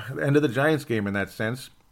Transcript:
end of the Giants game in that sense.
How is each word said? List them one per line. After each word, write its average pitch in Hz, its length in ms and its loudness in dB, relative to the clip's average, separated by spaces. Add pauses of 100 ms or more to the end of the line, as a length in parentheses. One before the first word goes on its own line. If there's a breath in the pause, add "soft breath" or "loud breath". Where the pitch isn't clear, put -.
(220)
end 143 160 4
of 147 40 6
the 151 60 2
Giants 143 380 0
game 107 200 0
in 101 100 -2
that 98 160 -2
sense. 113 380 -6 (220)